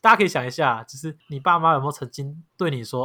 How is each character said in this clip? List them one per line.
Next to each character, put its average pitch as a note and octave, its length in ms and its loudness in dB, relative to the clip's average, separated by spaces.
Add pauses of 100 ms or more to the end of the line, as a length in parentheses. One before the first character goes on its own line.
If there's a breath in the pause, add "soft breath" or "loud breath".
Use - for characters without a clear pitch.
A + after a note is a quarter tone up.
大 A3 100 6
家 - 40 6
可 G#3+ 80 2
以 F#3 40 2
想 C3 180 -2
一 B2 60 -6
下， A#2+ 320 0
就 - 140 -20
是 D#3 200 -12 (100)
你 C#3 120 -10
爸 E3+ 180 2
妈 D#3+ 160 4
有 C#3 60 2
没 C3 60 -4
有 C#3+ 60 -4
曾 C#3 200 -10
经 D3 320 -12 (120)
对 F3 140 -2
你 B2+ 140 -6
说 B2+ 220 -4